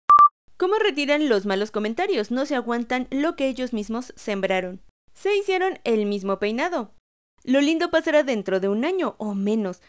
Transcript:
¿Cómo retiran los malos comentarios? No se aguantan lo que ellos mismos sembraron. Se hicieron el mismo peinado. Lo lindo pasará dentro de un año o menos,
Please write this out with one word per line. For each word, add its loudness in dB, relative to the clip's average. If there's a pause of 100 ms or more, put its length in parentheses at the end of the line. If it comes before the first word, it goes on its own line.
(580)
¿Cómo 2
retiran 0
los 2
malos -2
comentarios? -2
No -2
se -2
aguantan -4
lo -2
que -2
ellos -6
mismos -6
sembraron. -4 (320)
Se -2
hicieron -2
el 0
mismo -2
peinado. -4 (540)
Lo 4
lindo 2
pasará 6
dentro -2
de 0
un 0
año -2
o -6
menos, -2